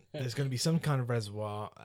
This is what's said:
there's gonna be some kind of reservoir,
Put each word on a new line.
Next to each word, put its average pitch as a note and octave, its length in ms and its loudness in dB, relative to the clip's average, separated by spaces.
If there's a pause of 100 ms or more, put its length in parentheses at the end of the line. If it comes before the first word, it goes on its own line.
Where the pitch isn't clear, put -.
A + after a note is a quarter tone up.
(140)
there's B2+ 200 -4
gonna C#3 140 0
be C3 80 -2
some D#3+ 240 4
kind C#3 220 2
of A#2+ 80 -2
reservoir, G#2+ 600 -2 (160)